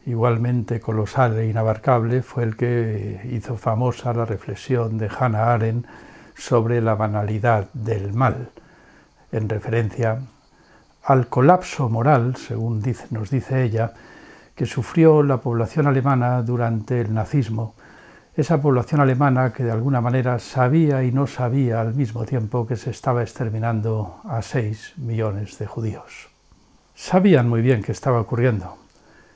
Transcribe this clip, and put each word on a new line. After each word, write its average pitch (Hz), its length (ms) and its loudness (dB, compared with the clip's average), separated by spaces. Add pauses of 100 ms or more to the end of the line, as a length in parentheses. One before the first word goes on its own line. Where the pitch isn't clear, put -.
igualmente 117 760 0
colosal 110 580 0
e 113 120 0
inabarcable 113 720 0
fue 120 220 -6
el 110 120 -2
que 110 760 -4
hizo 117 260 -6
famosa 117 580 -2
la 120 100 -2
reflexión 110 720 -4
de 110 140 -4
Hannah 117 420 0
Arendt 113 340 0 (480)
sobre 120 460 0
la 113 140 2
banalidad 104 800 0
del 104 400 -4
mal, 123 340 0 (840)
en 107 180 -2
referencia 113 680 -2 (840)
al 131 220 4
colapso 151 640 2
moral, 123 460 2
según 113 440 -6
dice, 107 300 -6
nos 110 180 -6
dice 131 340 -2
ella, 113 300 0 (640)
que - 100 -4
sufrió 151 580 4
la 139 200 2
población 120 440 0
alemana 127 540 2
durante 117 640 -2
el 107 100 -2
nazismo, 110 640 -2 (640)
esa 151 240 2
población 139 400 2
alemana 131 520 4
que - 100 -6
de 117 80 0
alguna 120 300 0
manera 123 400 0
sabía 135 640 2
y 123 80 2
no 135 160 0
sabía 123 520 0
al 113 140 -2
mismo 117 300 -2
tiempo 117 420 -2
que 123 80 -4
se 113 160 -6
estaba 120 320 -2
exterminando 110 1040 -4
a 123 180 -4
seis 110 540 -6
millones 110 640 -4
de 104 60 -6
judíos. - 640 -10 (640)
Sabían 180 520 4
muy 113 140 2
bien 123 180 4
qué 104 120 -6
estaba 120 280 0
ocurriendo, 113 560 -2 (580)